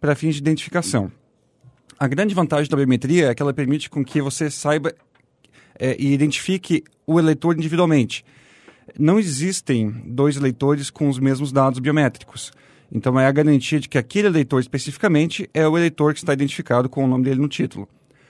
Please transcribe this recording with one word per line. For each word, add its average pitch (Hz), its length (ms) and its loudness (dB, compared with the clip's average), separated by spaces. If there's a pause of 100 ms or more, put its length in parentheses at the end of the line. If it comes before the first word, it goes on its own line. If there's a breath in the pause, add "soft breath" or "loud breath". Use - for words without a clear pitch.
para 147 120 0
fins 156 220 -2
de 143 60 -10
identificação. 156 680 -4 (880)
A 143 80 -2
grande 175 300 0
vantagem 151 340 0
da 160 60 0
biometria 135 540 2
é 120 40 0
que 113 80 -6
ela 143 120 0
permite 143 360 -4
com 143 140 -4
que 147 180 -2
você 143 300 -4
saiba, 151 420 -2 (840 soft breath)
é, 131 180 0
e 139 140 0
identifique 151 720 0 (220)
o 156 120 2
eleitor 160 380 2
individualmente. 156 680 0 (720 soft breath)
Não 175 220 4
existem 139 760 -2 (120)
dois 139 320 0
eleitores 139 520 -2
com 147 200 -2
os 127 100 -2
mesmos 135 320 0
dados 135 260 2
biométricos. 143 760 -2 (360 soft breath)
Então, 127 300 0
é 131 80 4
a 139 40 4
garantia 147 500 2
de - 80 -14
que - 80 -2
aquele 202 300 0
eleitor 143 340 2
especificamente 156 920 -2
é 156 140 2
o 156 100 2
eleitor 156 360 2
que - 60 -6
está - 120 -4
identificado 131 560 0
com 135 160 -4
o 131 40 2
nome 127 180 2
dele 135 160 0
no 147 80 0
título. 123 380 -6 (420 soft breath)